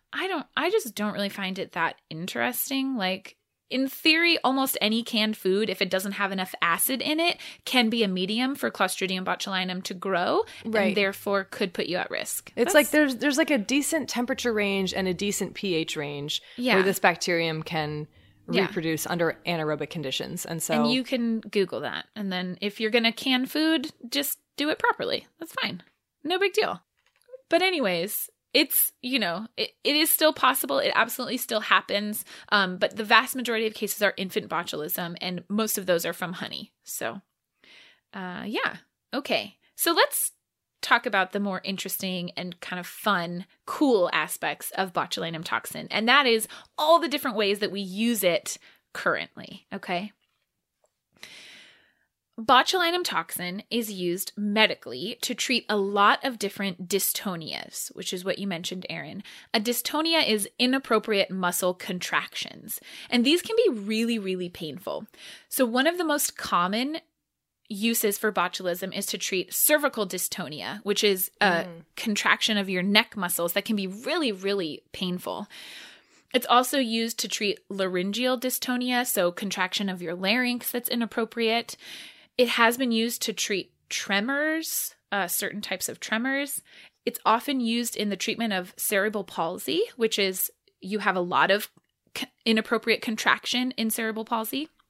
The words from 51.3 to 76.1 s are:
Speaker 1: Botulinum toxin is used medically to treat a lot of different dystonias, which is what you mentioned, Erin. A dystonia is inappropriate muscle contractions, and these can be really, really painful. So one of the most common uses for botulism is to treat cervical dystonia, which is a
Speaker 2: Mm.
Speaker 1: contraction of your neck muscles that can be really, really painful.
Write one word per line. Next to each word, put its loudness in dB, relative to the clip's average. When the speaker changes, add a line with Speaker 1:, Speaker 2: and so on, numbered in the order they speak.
Speaker 1:
Botulinum 4
toxin -6
is -2
used -4
medically 0
to -2
treat 0
a 0
lot 4
of -2
different -4
dystonias, -4
which -8
is -6
what -2
you -4
mentioned, -6
Erin. -10
A 4
dystonia 0
is 2
inappropriate 2
muscle 0
contractions, -4
and 4
these 4
can -4
be 4
really, 0
really -4
painful. -8
So 2
one 2
of 0
the 0
most 0
common 0
uses 0
for 0
botulism -2
is -4
to -4
treat -4
cervical 2
dystonia, -6
which 0
is 2
a 4
Speaker 2:
Mm. -16
Speaker 1:
contraction 2
of 0
your 0
neck 4
muscles -2
that 0
can 0
be 0
really, -2
really -2
painful. -4